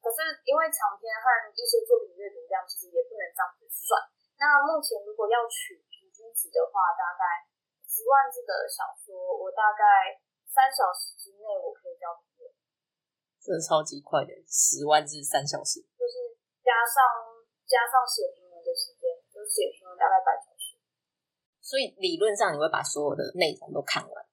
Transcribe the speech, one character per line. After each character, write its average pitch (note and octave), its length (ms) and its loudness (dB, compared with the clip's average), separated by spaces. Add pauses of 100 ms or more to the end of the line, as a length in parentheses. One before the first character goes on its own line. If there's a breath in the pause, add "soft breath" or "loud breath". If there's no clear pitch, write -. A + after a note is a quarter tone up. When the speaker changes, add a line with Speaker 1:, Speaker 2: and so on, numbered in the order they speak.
Speaker 1:
可 A#4 80 -2
是 D5 80 -6 (240)
因 C5 80 0
为 D#4+ 160 2
长 - 320 -4
篇 A3+ 160 -12
和 A3+ 80 -10 (320)
一 A#4+ 80 -10
些 A#4 240 2
作 A#4+ 160 8
品 F4+ 80 -16
阅 G4 160 -14
读 A#4+ 160 -16
量 F#4+ 240 -2
其 - 80 -14
实 F3+ 160 -18
也 E3+ 160 2
不 A3 80 -16
能 F#3+ 160 -8
这 - 80 -10
样 - 160 -2
子 - 160 -20
算， - 240 -2 (400)
那 C#4+ 240 4
目 D#4 240 0
前 G#3 160 -4
如 G#3+ 160 -12
果 G#3+ 160 0
要 A#3 160 0
取 - 400 -12
平 - 240 -20
均 A4+ 240 -20
值 - 160 -6
的 E3 160 2
话， G3 240 2
大 - 240 -4
概 E3+ 320 -4 (380)
十 - 220 -8
万 C4+ 180 6
字 - 160 -10
的 - 240 -4
小 - 320 -8
说， - 160 -20
我 F#3 380 -6
大 G#3+ 240 4
概 G3+ 420 6 (300)
三 - 240 4
小 F#3+ 180 2
时 - 240 -10
之 G3+ 240 -20
内 G#3 220 -6
我 - 100 -6
可 - 160 -18
以 C5 80 -12
交 E4+ 240 -12
评 - 60 -20 (160)
论。 B4 100 -20 (880)
Speaker 2:
真 - 160 -4
的 E3 60 -2
超 D#3 240 2
级 C#3+ 160 -10
快 - 240 0
的， - 80 -12 (160)
十 - 400 2
万 D3+ 160 6
字 D3 180 -12
三 C#3+ 240 -2
小 - 160 -6
时。 - 220 -6 (100)
Speaker 1:
就 B4 140 -4
是 B4 260 -8 (300)
加 A#3 240 4
上， A#3 560 2 (240)
加 B3 160 4
上 C4 220 4
写 - 260 -4
评 - 160 -20
论 - 160 -20
的 B4+ 80 -2
时 C5 240 -8
间， B4+ 160 -2 (160)
就 G#4 160 -18
是 - 60 -12
写 - 200 0
评 - 140 -20
论 - 140 -18
大 E3+ 100 4
概 G3 160 4
半 - 160 2
小 - 160 -20
时。 - 240 -20 (800)
Speaker 2:
所 - 180 -4
以 C4+ 220 -2
理 F3+ 160 0
论 G#3 180 2
上 G3 200 2
你 - 20 -4
会 D3+ 160 0
把 - 100 0
所 D3 300 -2
有 - 20 -2
的 - 220 -6
内 E3 240 2
容 - 140 -18
都 D3+ 80 -2
看 - 200 -4
完？ - 120 -16 (180)